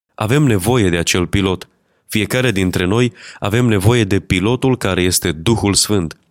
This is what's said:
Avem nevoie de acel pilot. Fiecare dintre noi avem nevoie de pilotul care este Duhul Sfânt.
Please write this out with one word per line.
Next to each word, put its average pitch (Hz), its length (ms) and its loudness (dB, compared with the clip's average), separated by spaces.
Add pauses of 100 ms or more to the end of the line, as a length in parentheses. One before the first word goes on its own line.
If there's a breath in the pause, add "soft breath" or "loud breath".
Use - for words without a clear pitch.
(160)
Avem 123 280 0
nevoie 110 460 2
de 85 80 0
acel 85 300 -2
pilot. 95 400 -2 (400)
Fiecare 123 440 -2
dintre 92 340 -2
noi 113 280 0 (260 loud breath)
avem 110 260 0
nevoie 113 380 2
de 98 160 0
pilotul 117 580 0
care 92 240 -2
este 90 300 0
Duhul 98 420 0
Sfânt. 87 440 -2 (140)